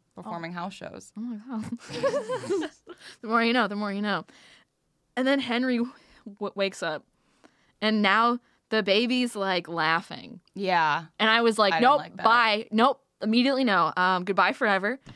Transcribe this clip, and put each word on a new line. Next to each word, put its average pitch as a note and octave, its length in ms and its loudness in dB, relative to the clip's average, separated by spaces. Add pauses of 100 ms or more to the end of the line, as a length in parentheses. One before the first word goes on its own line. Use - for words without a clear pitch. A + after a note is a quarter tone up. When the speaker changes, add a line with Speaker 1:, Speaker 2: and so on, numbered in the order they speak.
(160)
Speaker 1:
performing E3+ 360 -12
Speaker 2:
Oh. F3+ 40 -12
Speaker 1:
house F3+ 180 -10
shows. - 440 -16
Speaker 2:
Oh G#3+ 40 -10
my A#3 160 -8 (100)
God. G#4 1300 -6
<laughs> - 60 -20 (400)
The A#3 60 -12
more A3+ 160 2
you A#3 100 2
know, A#3+ 140 0
the G#3 80 -8
more G#3 160 -4
you G3 100 -6
know. G3 240 -2 (920)
And B3+ 120 0
then C#4 120 2
Henry B3 380 -2
w-, A#3+ 160 -4 (460)
w-, G3+ 160 -6
wakes G3 280 -4
up, D#3 200 -6 (760)
and G#3+ 200 2
now A3+ 380 4 (320)
the A3 100 2
baby's, A#3 540 0
like, F#3+ 320 -2
laughing. E3 720 -2 (160)
Speaker 1:
Yeah. E3 500 0 (140)
Speaker 2:
And A3 100 2
I A3+ 120 4
was A3 180 2
like, G3 140 4
Speaker 1:
I E3 60 0
didn't B3 120 6
Speaker 2:
"Nope, D4 80 4
Speaker 1:
like E3+ 180 -12
that. - 60 -2
Speaker 2:
bye. A3+ 480 2
Nope, A#3 320 2 (180)
immediately B3 420 2
no. F3+ 320 4
Um, F#3 280 2
goodbye F#3+ 300 2
forever." G#3 460 0 (160)